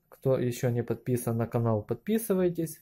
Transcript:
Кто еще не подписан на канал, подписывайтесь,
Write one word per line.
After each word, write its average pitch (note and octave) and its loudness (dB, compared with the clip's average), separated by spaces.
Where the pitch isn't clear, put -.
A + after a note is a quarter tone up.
Кто C3 2
еще A#2+ -2
не A#2+ 0
подписан A#2+ -2
на A#2 0
канал, A2+ 0
подписывайтесь, F3+ -2